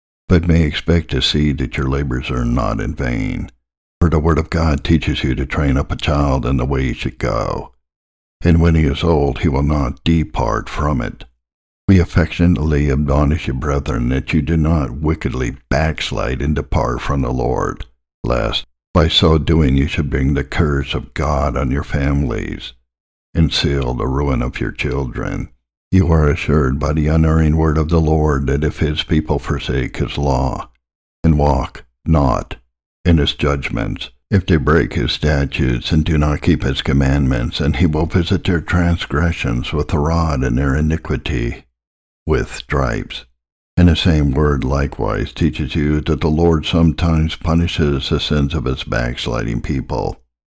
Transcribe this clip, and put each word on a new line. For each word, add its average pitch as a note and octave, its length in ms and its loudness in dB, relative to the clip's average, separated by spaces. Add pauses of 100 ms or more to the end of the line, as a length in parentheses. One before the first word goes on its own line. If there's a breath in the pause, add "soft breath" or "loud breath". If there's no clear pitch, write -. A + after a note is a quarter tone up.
(280)
but F2 200 4
may E2 160 4
expect D#2+ 480 0
to C2+ 100 -2
see D2+ 320 0
that B1+ 240 -6
your C2+ 100 -2
labors C2+ 420 -2
are B1 140 -2
not A1 380 -2
in E2+ 120 -6
vain. A#1+ 560 -4 (520)
For E2+ 80 4
the D#2 100 2
word D#2 180 2
of D#2+ 120 -2
God D#2+ 340 0
teaches D#2+ 400 0
you C2 120 0
to E2+ 100 -4
train C#2 320 0
up - 140 -2
a - 40 -2
child C3+ 500 0
in C3 120 0
the B2 80 0
way C3+ 180 -2
he A#2+ 100 -2
should - 240 -8
go, - 540 -4 (720)
and E2 180 6
when E2 140 4
he D#2+ 80 4
is C#2 200 0
old, C#2+ 360 2
he - 80 2
will C#2 160 0
not C#2+ 400 -2
depart B1 640 0
from D2+ 340 -2
it. - 220 -8 (640)
We F#2+ 140 8
affectionately D#2 920 2
admonish C#2+ 560 2
you, - 60 -4
brethren, C#2 560 -2
that C3 240 -2
you E2 80 4
do D#2+ 160 0
not D2+ 420 0
wickedly B1+ 560 -4 (140)
backslide C2 720 -2
and D2 120 0
depart - 460 -2
from C#2 220 -2
the A#1+ 100 -2
Lord, - 540 -4 (400)
lest A1 400 -2 (280)
by D#2+ 140 4
so D#2+ 300 4
doing D2 400 2
you C#2 100 2
should C#2+ 220 -4
bring C2+ 240 0
the C2+ 100 -2
curse C#2+ 500 -2
of C2+ 200 -8
God C#2+ 420 -2
on C2 160 -2
your C#2+ 140 -4
families, C2+ 880 -4 (600)
and E2 200 2
seal C2+ 400 0
the A#1 140 -4
ruin C2+ 340 0
of B1+ 180 -6
your G#1 120 -4
children. A#1 800 -6 (420)
You F2+ 200 4
are D#2 160 6
assured C#2 520 2
by D2 140 -2
the D2+ 140 0
unerring D#2 480 4
word D#2+ 220 2
of D#2 120 0
the E2 120 4
Lord D2+ 460 2
that C#2+ 160 0
if D2 160 -2
his D2+ 240 -2
people D2+ 360 0
forsake C2 580 -4
his - 200 -4
law, C2+ 520 -2 (540)
and D#2 160 4
walk C#2 460 0 (200)
not C#2 520 2 (480)
in E2+ 120 4
his C#2+ 160 2
judgments, A#1+ 760 -4 (200)
if - 160 2
they E2+ 120 2
break D2 360 2
his A#1+ 200 -2
statutes C#2 800 0
and D#2 100 4
do D#2 140 0
not D2 240 0
keep D2+ 220 2
his C2+ 180 -2
commandments, C2+ 800 0
and - 160 0
he G2 80 2
will D#2+ 220 0
visit F2 360 -2
their F2 160 0
transgressions E2 1120 -2
with D2+ 220 -4
a D#2 60 2
rod D#2 440 0
and A#1+ 140 0
their C#2 180 0
iniquity D2+ 880 -2 (640)
with C2+ 280 -2
stripes. A#1+ 680 -4 (540)
And F2 100 8
the D#2+ 80 6
same D2+ 360 2
word C#2+ 340 2
likewise A1 640 -2
teaches D2+ 440 -2
you D2 260 0
that D2 180 -2
the E2 80 0
Lord D#2 380 2
sometimes E2 720 2
punishes E2 720 0
the D#2 100 0
sins D2 340 0
of C2+ 120 -2
his C2 180 -4
backsliding A#1 800 -4
people - 600 -6 (260)